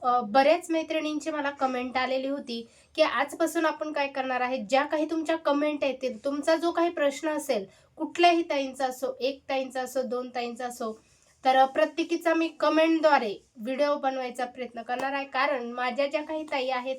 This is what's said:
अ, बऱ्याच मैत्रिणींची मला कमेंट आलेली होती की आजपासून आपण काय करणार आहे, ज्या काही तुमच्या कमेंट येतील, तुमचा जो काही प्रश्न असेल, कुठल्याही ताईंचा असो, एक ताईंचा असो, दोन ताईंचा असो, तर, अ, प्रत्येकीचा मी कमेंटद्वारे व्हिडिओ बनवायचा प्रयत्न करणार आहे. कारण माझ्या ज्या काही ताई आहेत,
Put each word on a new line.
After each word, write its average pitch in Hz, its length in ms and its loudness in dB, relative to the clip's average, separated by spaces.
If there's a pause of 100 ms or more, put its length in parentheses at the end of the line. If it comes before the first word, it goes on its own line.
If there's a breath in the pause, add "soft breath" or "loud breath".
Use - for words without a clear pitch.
अ, 247 180 4
बऱ्याच 269 480 4
मैत्रिणींची 311 600 -2
मला 294 180 -2
कमेंट 262 480 -2
आलेली 262 300 -2
होती 233 400 -6 (280 soft breath)
की 311 60 6
आजपासून 311 640 0
आपण 311 260 -2
काय 285 160 0
करणार 262 340 -2
आहे, 247 160 -2
ज्या 247 260 2
काही 302 260 0
तुमच्या 320 280 0
कमेंट 294 460 0
येतील, 254 420 -2
तुमचा 285 300 0
जो 339 160 0
काही 339 180 2
प्रश्न 302 400 -2
असेल, 269 360 -2 (300 soft breath)
कुठल्याही 339 460 4
ताईंचा 277 440 -4
असो, 254 340 -4
एक 269 300 -4
ताईंचा 269 320 -4
असो, 254 200 -4
दोन 247 280 -6
ताईंचा 240 360 -8
असो, 233 360 -8 (440 soft breath)
तर, 262 100 6
अ, 262 100 8
प्रत्येकीचा 320 680 0
मी 330 140 2
कमेंटद्वारे 311 1000 2 (120)
व्हिडिओ 262 380 0
बनवायचा 262 500 -4
प्रयत्न 240 360 -10
करणार 254 320 -4
आहे. 277 120 -4
कारण 262 380 0
माझ्या 247 440 -2
ज्या 302 160 -2
काही 311 200 -6
ताई 269 260 -2
आहेत, 262 300 -2